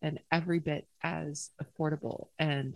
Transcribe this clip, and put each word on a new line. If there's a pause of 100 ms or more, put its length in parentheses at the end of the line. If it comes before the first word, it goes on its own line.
and (120)
every
bit (160)
as (120)
affordable (100)
and